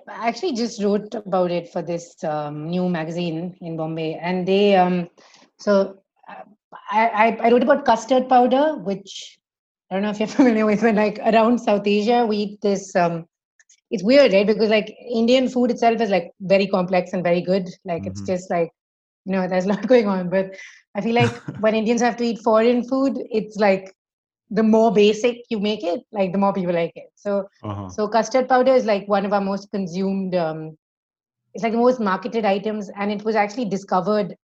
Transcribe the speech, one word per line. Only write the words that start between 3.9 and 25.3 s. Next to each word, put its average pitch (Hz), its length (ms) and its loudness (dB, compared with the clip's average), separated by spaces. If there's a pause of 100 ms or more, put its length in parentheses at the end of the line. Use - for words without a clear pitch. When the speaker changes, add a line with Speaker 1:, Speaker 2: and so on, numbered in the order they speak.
Speaker 1:
And 180 260 -4
they, 202 280 4
um, 180 340 2 (500)
so, 196 380 0 (320)
uh, 196 140 -18 (480)
I, 220 160 2
I, 220 200 2 (200)
I 233 40 4
wrote 240 120 4
about 277 220 2
custard 254 440 2
powder, 262 480 4
which 196 600 -10 (520)
I 185 60 -6
don't 196 80 -2
know 214 80 -2
if 208 80 -6
you're 214 80 -2
<laughs> - 120 -2
familiar 226 260 4
with, 208 160 2
but, 226 140 4
like, 208 240 0
around 226 400 4
South 208 280 0
Asia, 208 380 2
we 214 120 -2
eat 208 240 -6
this, 196 340 -2
um, 170 300 0 (640)
it's 185 140 -6
weird, 254 300 6
right? 196 140 4
Because, 208 220 2
like, 214 240 0 (200)
Indian 240 360 2
food 247 220 0
itself 233 300 0
is, 220 80 0
like, 180 220 -2 (100)
very 196 260 2
complex 185 460 -2
and 180 100 -4
very 175 180 0
good. 180 280 -2 (160)
Like, 175 220 -6
it's 190 140 -10
Speaker 2:
Mm-hmm. 202 40 -12
Speaker 1:
just, 185 240 -6
like, 170 220 -2 (540)
you 190 80 -4
know, 185 140 -2
there's 185 180 -2
a 196 40 0
lot 202 180 -2
<laughs> - 0 -
going 240 200 4
on. 185 220 -2
But 190 260 -2 (400)
I 202 60 -6
feel 226 140 -2
like 240 320 0
Speaker 2:
<laughs> - 100 -12
Speaker 1:
when 214 180 0
Indians 226 260 0
have 226 160 0
to 233 80 -4
eat 233 140 -4
foreign 233 480 2
food, 269 300 0 (140)
it's, 214 260 -4
like, 190 360 2 (560)
the 214 140 0
more 220 300 6
basic 214 440 4 (120)